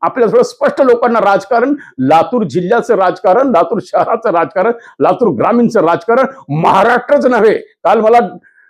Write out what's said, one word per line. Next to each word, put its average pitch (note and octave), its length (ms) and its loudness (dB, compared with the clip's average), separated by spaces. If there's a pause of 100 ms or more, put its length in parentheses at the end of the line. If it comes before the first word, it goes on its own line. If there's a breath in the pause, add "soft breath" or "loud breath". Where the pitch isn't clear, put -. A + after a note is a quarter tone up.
आपल्याला G#3+ 320 -2
थोडं A#3+ 100 4
स्पष्ट - 380 -4
लोकांना A#3+ 380 2
राजकारण, A#3+ 560 0 (240 loud breath)
लातूर E3 460 0
जिल्ह्याचं F#3 500 -2
राजकारण, F#3+ 540 0
लातूर F3+ 340 0
शहराचं - 480 -4
राजकारण, F3 420 -2 (280 loud breath)
लातूर E3 420 0
ग्रामीणचं G#3+ 380 2
राजकारण, A3+ 760 -2
महाराष्ट्रच G#3+ 720 0
नव्हे. A#3+ 320 2
काल - 420 -2
मला A3 180 4 (520 soft breath)